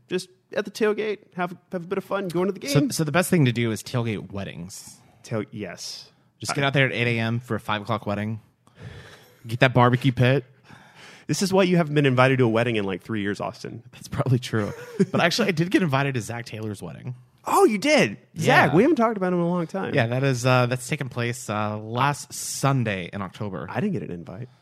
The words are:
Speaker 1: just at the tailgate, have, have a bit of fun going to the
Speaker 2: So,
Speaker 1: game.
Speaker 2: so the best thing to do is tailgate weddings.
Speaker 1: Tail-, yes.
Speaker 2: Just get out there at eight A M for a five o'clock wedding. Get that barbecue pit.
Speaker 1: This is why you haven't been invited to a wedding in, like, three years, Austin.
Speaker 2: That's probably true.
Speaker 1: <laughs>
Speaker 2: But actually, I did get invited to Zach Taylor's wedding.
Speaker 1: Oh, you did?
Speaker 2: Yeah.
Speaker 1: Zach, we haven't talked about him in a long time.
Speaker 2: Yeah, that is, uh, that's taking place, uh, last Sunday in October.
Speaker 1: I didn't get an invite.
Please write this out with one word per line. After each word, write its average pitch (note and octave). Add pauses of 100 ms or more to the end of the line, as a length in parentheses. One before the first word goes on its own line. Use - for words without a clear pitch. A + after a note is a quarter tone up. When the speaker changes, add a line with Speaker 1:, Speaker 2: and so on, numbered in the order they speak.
Speaker 1:
just F3+ (240)
at G#3
the G3+
tailgate, G#3+ (160)
have, F3+ (140)
have F3
a -
bit F#3+
of F#3+
fun G3
going F3
to G3+
the G3
Speaker 2:
So, A3
Speaker 1:
game. C#4+
Speaker 2:
so D#3+
the D3+
best E3+
thing E3
to B2
do A#2
is G#2
tailgate A2+
weddings. F#2+ (260)
Speaker 1:
Tail-, A2
yes. - (260)
Speaker 2:
Just -
get C#3+
out C#3
there C#3
at A#2
eight A#2
A A#2
M A2+
for A#2+
a G2+
five G#2
o'clock G#2
wedding. G#2+ (1080)
Get A2+
that C3
barbecue B2
pit. B2+ (840)
Speaker 1:
This D#3+
is F#3
why F#3+
you F3+
haven't D3
been D3
invited C3
to B2+
a A#2+
wedding A2+
in, G#2
like, F#2+
three A2
years, G2
Austin. - (120)
Speaker 2:
That's -
probably -
true. A2 (200)
Speaker 1:
<laughs> -
Speaker 2:
But -
actually, F3
I -
did F3
get C#4
invited C#3
to A#2
Zach A2+
Taylor's G#2+
wedding. F2 (300)
Speaker 1:
Oh, F#4
you A#3
did? G3 (160)
Speaker 2:
Yeah. -
Speaker 1:
Zach, -
we F3+
haven't D4+
talked A#3
about F#3
him F3+
in F3
a E3+
long F3
time. -
Speaker 2:
Yeah, A#2+
that B2
is, B2
uh, B2+
that's B2
taking D3
place, A#2+
uh, G#2+
last A#2+
Sunday A2
in G2
October. F#2+
Speaker 1:
I G2+
didn't G3
get G2+
an -
invite. E2+ (120)